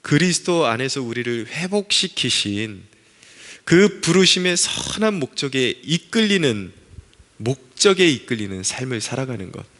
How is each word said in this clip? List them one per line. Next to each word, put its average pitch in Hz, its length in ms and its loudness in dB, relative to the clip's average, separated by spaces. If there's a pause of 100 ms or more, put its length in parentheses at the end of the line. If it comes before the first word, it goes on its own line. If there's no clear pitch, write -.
그리스도 165 640 2
안에서 131 360 -2
우리를 117 460 -6
회복시키신 123 1300 -2 (800)
그 196 360 6
부르심의 180 560 2
선한 - 580 -2
목적에 131 680 -2
이끌리는, 165 880 0 (640)
목적에 175 720 2
이끌리는 107 540 -4
삶을 123 400 -4
살아가는 120 500 -8
것. - 120 -14 (160)